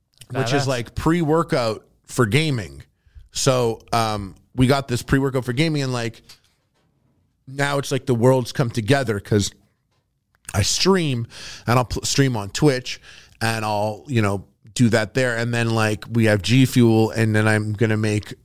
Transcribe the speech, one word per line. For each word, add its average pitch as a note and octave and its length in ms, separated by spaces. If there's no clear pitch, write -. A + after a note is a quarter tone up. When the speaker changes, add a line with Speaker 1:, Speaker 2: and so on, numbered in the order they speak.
Speaker 1:
which A#2 220
is, C#3 100
Speaker 2:
Badass. B2+ 40
Speaker 1:
like, B2 280
pre-workout D#3 920
for - 200
gaming. G#2+ 560
So, B2 500
um, G#2+ 400
we B2+ 100
got C#3 220
this B2 160
pre-workout C3+ 420
for B2 80
gaming, D3+ 300
and, C3 100
like, A#2 300
now C#3 300
it's C#3 140
like C3+ 140
the B2+ 100
world's B2+ 360
come B2 200
together A2+ 480
'cause G2+ 320
I G#2 80
stream, D3 680
and A#2+ 120
I'll B2 60
pl-, - 180
stream C3 340
on G2+ 120
Twitch, C3 520
and A2+ 240
I'll, G#2+ 420
you A#2+ 140
know, G2+ 240
do A#2+ 160
that A2 240
there. B2+ 220
And A#2 180
then, A#2 180
like, G#2+ 380
we A2+ 160
have G#2 160
G B2 240
Fuel, A2+ 460
and A2 240
then G#2+ 120
I'm G#2+ 260
gonna G#2+ 240
make, G#2+ 360